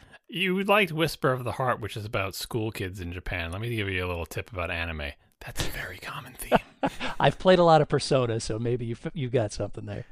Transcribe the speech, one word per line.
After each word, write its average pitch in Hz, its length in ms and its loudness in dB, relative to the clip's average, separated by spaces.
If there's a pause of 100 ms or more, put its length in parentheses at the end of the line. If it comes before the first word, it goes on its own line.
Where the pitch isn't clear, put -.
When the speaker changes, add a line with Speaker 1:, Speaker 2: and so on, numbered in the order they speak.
(280)
Speaker 1:
You 185 360 0
liked 202 280 6
Whisper 151 400 0
of 127 120 -4
the 113 80 -4
Heart, 127 280 0
which 107 160 -8
is 104 80 -6
about 98 300 -4
school 110 380 -4
kids 95 280 -6
in 87 120 -6
Japan. 87 400 -4
Let 95 80 -6
me 117 140 -4
give 104 140 -2
you 92 160 -2
a 90 40 -2
little 85 180 -4
tip - 260 -10
about 90 200 -4
anime. 80 400 -4 (320)
That's - 220 -4
a - 40 -2
very - 260 -8
common - 380 -12
theme. - 240 2 (240)
Speaker 2:
<laughs> 277 80 0 (300)
I've - 180 4
played 185 200 6
a 175 60 6
lot 160 160 10
of 147 80 2
Persona, 123 520 2
so 110 180 -4
maybe 120 260 0
you've, 117 300 -6
you've 127 180 -4
got 113 200 2
something 104 340 -6
there. 104 260 -8